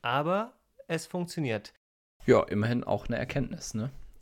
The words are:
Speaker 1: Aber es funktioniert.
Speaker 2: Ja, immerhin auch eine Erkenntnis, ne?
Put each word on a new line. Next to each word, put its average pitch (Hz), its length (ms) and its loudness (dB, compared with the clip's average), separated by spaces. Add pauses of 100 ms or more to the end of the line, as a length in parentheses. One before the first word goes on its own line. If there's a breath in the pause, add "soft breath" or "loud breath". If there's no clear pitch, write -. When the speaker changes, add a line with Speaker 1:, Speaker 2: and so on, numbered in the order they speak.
Speaker 1:
Aber 165 500 0 (360)
es 165 180 -4
funktioniert. 156 640 -2 (540)
Speaker 2:
Ja, 113 160 10
immerhin 117 420 0
auch 101 220 -2
eine 120 100 -2
Erkenntnis, - 560 -4
ne? 113 180 -2 (320)